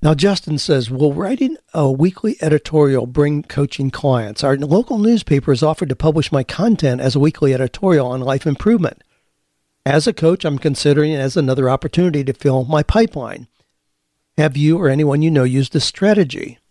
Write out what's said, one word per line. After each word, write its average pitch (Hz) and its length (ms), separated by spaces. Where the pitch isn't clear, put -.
Now, 151 120
Justin 156 460
says, 131 320
"Will 139 240
writing 262 420
a 143 180
weekly 185 520
editorial 147 640
bring 147 360
coaching 139 480
clients? 120 540
Our 139 100
local 165 440
newspaper 208 520
has 131 120
offered 156 260
to 131 80
publish 156 340
my 135 140
content 156 560
as 135 160
a 139 40
weekly 143 340
editorial 131 540
on 127 120
life 131 260
improvement. 175 560
As 147 200
a 233 60
coach, 165 320
I'm 147 140
considering 151 540
it 143 80
as 131 180
another 131 320
opportunity 147 520
to 131 120
fill 131 300
my 147 180
pipeline. 143 680
Have 151 220
you 151 200
or 165 120
anyone 147 320
you 160 80
know 143 140
used 127 280
this 147 140
strategy? 190 720